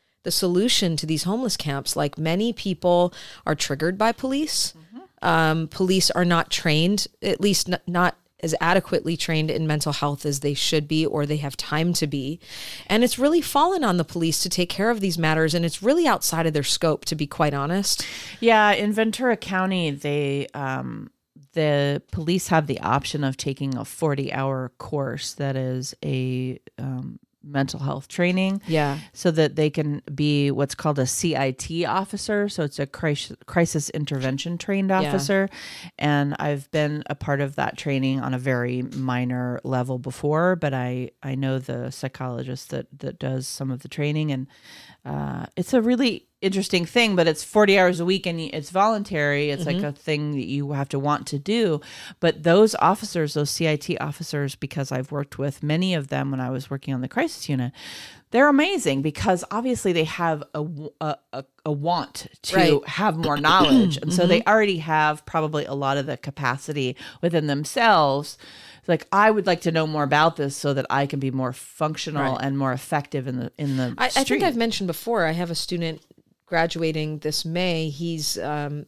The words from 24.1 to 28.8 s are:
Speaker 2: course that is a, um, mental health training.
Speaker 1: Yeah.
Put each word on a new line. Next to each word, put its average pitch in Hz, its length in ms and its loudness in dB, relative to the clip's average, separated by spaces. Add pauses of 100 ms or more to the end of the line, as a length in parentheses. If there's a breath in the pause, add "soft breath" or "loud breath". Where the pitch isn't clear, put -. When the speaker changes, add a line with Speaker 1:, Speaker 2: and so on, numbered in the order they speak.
Speaker 2:
course 139 560 -6
that 139 220 -2
is 127 360 -4 (120)
a, 127 560 -4 (180)
um, 131 400 -8 (240)
mental 143 380 -2
health 139 280 -4
training. 185 580 0
Speaker 1:
Yeah. 151 320 0 (160 loud breath)